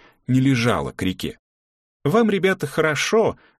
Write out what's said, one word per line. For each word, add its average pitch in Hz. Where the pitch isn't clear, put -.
не 127
лежало 117
к -
реке. 92
«Вам, 208
ребята, 185
хорошо», — 156